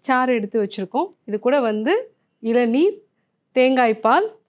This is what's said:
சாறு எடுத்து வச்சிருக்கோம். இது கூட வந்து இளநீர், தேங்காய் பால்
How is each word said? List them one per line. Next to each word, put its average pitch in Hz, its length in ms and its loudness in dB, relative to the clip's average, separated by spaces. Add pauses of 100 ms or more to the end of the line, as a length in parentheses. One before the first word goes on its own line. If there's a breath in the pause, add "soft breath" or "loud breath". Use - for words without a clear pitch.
சாறு 254 300 2
எடுத்து 208 240 -4
வச்சிருக்கோம். 208 440 -6 (220)
இது 208 180 -6
கூட 269 80 2 (140)
வந்து 220 260 -2 (560)
இளநீர், 247 460 2 (640)
தேங்காய் 254 460 2
பால் 339 240 2 (200)